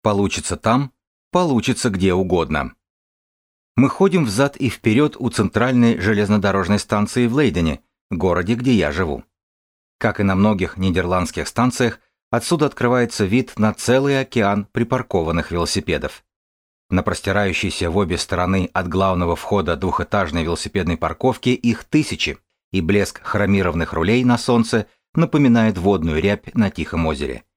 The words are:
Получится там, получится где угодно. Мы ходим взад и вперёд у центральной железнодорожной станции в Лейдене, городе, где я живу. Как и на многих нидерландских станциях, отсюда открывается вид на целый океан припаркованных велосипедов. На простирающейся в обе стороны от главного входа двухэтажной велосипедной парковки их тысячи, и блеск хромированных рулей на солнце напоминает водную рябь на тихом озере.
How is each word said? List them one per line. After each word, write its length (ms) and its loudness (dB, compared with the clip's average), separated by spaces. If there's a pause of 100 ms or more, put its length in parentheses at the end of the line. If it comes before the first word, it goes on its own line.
Получится 560 0
там, 360 0 (380)
получится 600 0
где 240 2
угодно. 600 0 (1000)
Мы 140 4
ходим 340 2
взад 320 0
и 140 0
вперёд 480 0
у 100 -2
центральной 720 2
железнодорожной 800 0
станции 480 0
в 80 -2
Лейдене, 480 0 (280)
городе, 440 0
где 180 0
я 200 2
живу. 320 -4 (760)
Как 220 -2
и 20 2
на 140 2
многих 420 0
нидерландских 680 -2
станциях, 540 -2 (300)
отсюда 340 0
открывается 640 0
вид 320 -2
на 160 2
целый 440 0
океан 540 -2
припаркованных 800 -2
велосипедов. 760 -4 (640)
На 140 0
простирающейся 880 -2
в 80 0
обе 180 0
стороны 560 -2
от 160 -2
главного 480 0
входа 400 -2
двухэтажной 680 -2
велосипедной 520 -4
парковки 540 -2
их 340 0
тысячи, 540 -2 (340)
и 80 0
блеск 420 0
хромированных 680 0
рулей 320 2
на 140 2
солнце 480 0 (260)
напоминает 640 4
водную 460 2
рябь 320 -2
на 160 2
тихом 340 -4
озере. 400 -4 (120)